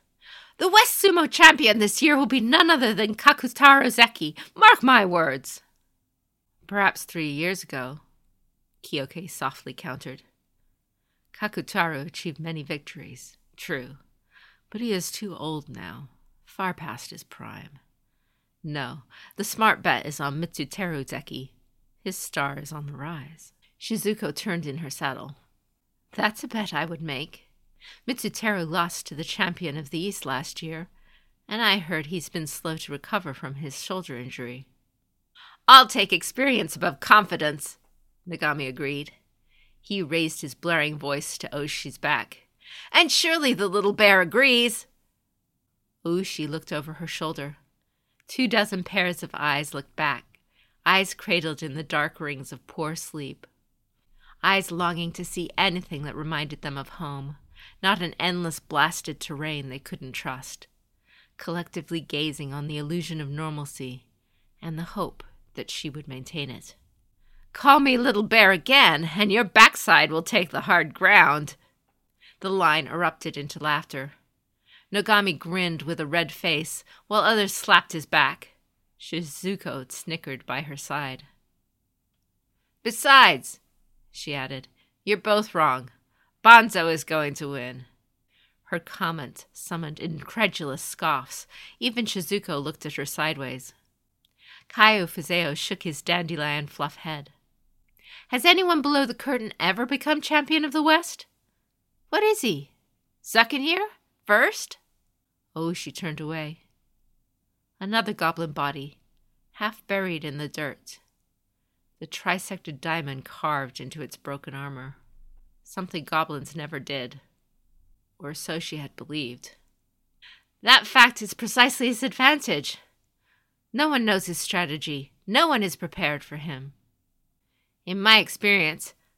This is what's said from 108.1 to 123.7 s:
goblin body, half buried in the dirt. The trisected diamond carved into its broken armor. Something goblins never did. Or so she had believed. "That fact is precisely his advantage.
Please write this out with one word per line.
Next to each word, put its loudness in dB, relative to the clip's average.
goblin -2
body, -6
half -8
buried -4
in -10
the -8
dirt. -10
The -14
trisected -6
diamond -6
carved -4
into -14
its -16
broken -14
armor. -14
Something -10
goblins -4
never -10
did. -10
Or -12
so -8
she -10
had -14
believed. -12
"That 6
fact 6
is -8
precisely 2
his -2
advantage. 0